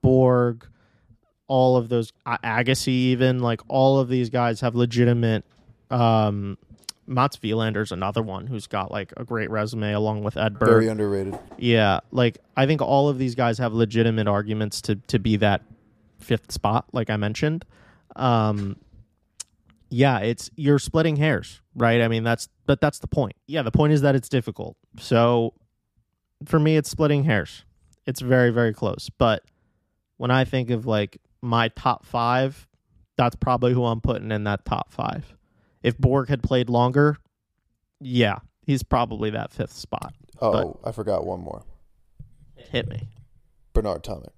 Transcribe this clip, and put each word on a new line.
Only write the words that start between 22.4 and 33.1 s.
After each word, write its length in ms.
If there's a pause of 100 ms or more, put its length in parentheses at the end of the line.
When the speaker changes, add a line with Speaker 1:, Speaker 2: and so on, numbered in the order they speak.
Speaker 1:
but 140
that's 200
the 80
point. 280 (100)
Yeah, 160
the 100
point 200
is 100
that 140
it's 140
difficult. 480 (200)
So 560 (920)
for 140
me, 180
it's 120
splitting 360
hairs. 400 (400)
It's 160
very, 300
very 220
close. 360
But 340 (720)
when 160
I 140
think 240
of, 160
like, 340 (220)
my 260
top 380
five, 640 (480)